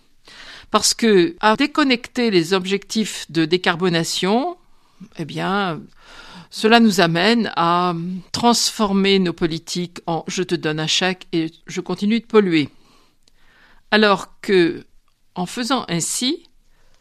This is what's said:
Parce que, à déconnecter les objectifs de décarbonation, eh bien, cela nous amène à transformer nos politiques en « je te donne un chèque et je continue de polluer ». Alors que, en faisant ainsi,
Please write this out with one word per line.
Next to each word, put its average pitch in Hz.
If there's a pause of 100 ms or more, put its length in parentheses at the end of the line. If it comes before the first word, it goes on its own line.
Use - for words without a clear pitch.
(720)
Parce -
que, 196
à 214
déconnecter 262
les 170
objectifs 196
de 160
décarbonation, 180 (600)
eh 170
bien, 170 (680)
cela 220
nous 208
amène 180
à 175 (380)
transformer 196
nos 180
politiques 170
en « 165
je 190
te 180
donne 156
un 156
chèque 180
et 160 (160)
je 160
continue 208
de -
polluer ». 170 (1200)
Alors 214
que, 180 (500)
en 180
faisant 247
ainsi, 240 (560)